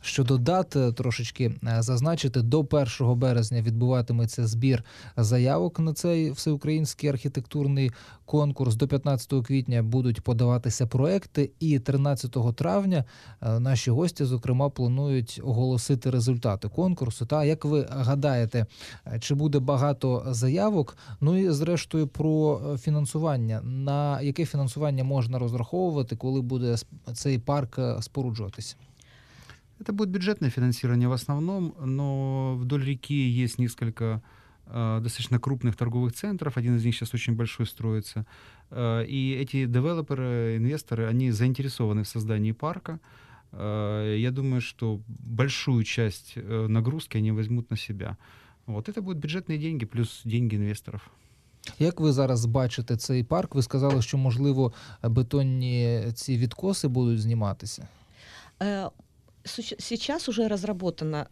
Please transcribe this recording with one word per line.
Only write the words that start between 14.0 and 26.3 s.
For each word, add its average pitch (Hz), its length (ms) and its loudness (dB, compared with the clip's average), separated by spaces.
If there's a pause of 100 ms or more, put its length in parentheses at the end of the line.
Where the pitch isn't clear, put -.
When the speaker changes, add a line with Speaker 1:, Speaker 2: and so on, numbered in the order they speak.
Speaker 1:
зокрема, 127 440 2
планують 131 760 0
оголосити 127 640 2
результати 120 600 2
конкурсу. 147 560 0
Та 147 200 2
як 156 200 2
ви 147 260 4
гадаєте, 127 760 2 (420)
е, 117 120 -4
чи 139 160 0
буде 147 240 4
багато 131 720 2
заявок? 143 680 0 (240)
Ну 160 160 4
і 190 140 4
зрештою 156 560 0
про, 151 540 2 (120)
е, 135 40 -4
фінансування. 143 880 0
На 139 580 -2
яке 143 240 -2
фінансування 139 580 0
можна 127 360 0
розраховувати, 123 760 -2
коли 131 260 -2